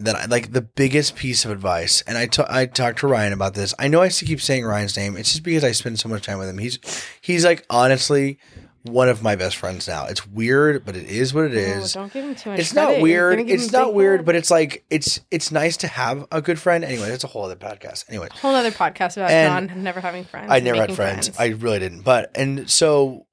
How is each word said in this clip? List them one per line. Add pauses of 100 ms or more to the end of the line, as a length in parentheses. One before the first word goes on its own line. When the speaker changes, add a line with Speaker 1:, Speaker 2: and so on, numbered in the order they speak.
Speaker 1:
that
I,
like,
the
biggest
piece
of
advice,
and
I
ta-,
I
talked
to
Ryan
about
this.
I
know
I
still
keep
saying
Ryan's
name.
It's
just
because
I
spend
so
much
time
with
him.
He's, (420)
he's,
like,
honestly (480)
one
of
my
best
friends
now.
It's
weird,
but
it
is
what
it
Speaker 2:
Oh,
Speaker 1:
is.
Speaker 2:
don't
give
him
too
much
Speaker 1:
It's
not
Speaker 2:
credit.
You're
Speaker 1:
weird.
Speaker 2:
gonna
give
Speaker 1:
It's
Speaker 2:
him
Speaker 1:
not
Speaker 2:
big
Speaker 1:
weird,
Speaker 2:
credit.
Speaker 1:
but
it's,
like,
it's, (100)
it's
nice
to
have
a
good
friend.
Anyway,
that's
a
whole
other
podcast.
Anyway.
Speaker 2:
Whole
other
podcast
about
Speaker 1:
And
Speaker 2:
John
never
having
friends
Speaker 1:
I
Speaker 2:
and
Speaker 1:
never
had
Speaker 2:
making
Speaker 1:
friends.
Speaker 2:
friends.
Speaker 1:
I
really
didn't.
But,
and
so